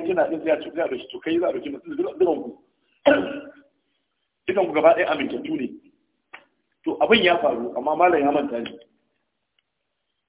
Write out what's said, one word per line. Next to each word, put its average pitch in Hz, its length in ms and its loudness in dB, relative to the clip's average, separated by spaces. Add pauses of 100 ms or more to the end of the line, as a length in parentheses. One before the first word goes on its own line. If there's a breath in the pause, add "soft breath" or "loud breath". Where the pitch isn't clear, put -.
tuna 165 240 2
din 160 140 -6
sai 160 80 2
a 151 100 0
ce, - 140 -12
za 165 80 -2
a 147 40 -2
dauki, 127 240 -8
to - 80 -12
kai 165 200 0
za 170 80 0
a - 60 0
dauki - 160 -8
mutum - 280 -12
dukan, 349 220 -4
dukan 339 240 2
ku. - 200 -16 (420)
<clears throat> - 380 0 (1040)
Dukan 185 200 2
ku 165 60 -6
gaba 156 220 6
ɗaya 175 160 0
amintattu 147 480 -4
ne. 123 80 -4 (1160)
To 160 180 -2
abin 208 200 6
ya 175 180 4
faru, 120 360 -2
amma 143 200 -2
malam 170 240 4
ya 143 100 2
manta 139 280 -2
ne. 113 200 -12 (1500)